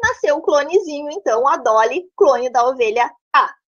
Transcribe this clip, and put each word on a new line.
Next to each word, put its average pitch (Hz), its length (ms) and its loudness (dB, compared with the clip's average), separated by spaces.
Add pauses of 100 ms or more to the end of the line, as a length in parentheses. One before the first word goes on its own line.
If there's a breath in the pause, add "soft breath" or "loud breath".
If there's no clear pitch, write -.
nasceu 294 320 -2
o 320 60 -6
clonezinho, 302 680 -2
então, 262 380 -2
a 311 80 4
Dolly, 233 640 0
clone 254 320 2
da 240 180 0
ovelha 240 420 -2 (240)
A. - 220 2 (200)